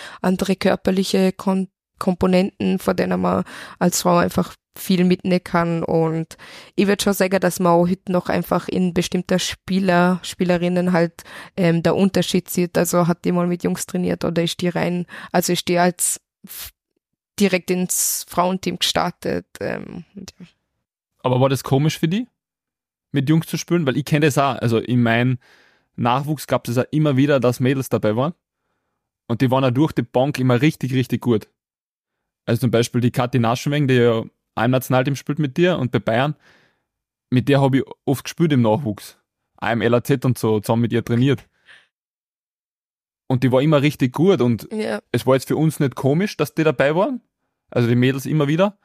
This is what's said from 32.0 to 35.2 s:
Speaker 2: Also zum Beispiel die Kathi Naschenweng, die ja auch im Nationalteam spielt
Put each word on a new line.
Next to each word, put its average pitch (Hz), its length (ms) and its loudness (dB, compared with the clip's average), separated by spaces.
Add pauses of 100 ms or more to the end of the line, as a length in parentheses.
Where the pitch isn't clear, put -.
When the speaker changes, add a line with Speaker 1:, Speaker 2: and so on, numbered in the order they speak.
Speaker 2:
Also 113 160 -2
zum 127 100 0
Beispiel 120 300 0
die 120 100 2
Kathi 127 280 -2
Naschenweng, 131 500 0
die 131 60 4
ja 120 180 6
auch - 520 -4
im 123 60 2
Nationalteam 131 460 0
spielt - 240 -6